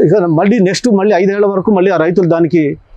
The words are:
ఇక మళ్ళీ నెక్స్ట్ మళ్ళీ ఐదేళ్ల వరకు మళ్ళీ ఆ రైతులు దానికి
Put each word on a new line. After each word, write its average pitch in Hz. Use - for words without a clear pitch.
ఇక 160
మళ్ళీ 185
నెక్స్ట్ 190
మళ్ళీ 196
ఐదేళ్ల 202
వరకు 196
మళ్ళీ 190
ఆ 180
రైతులు 170
దానికి 160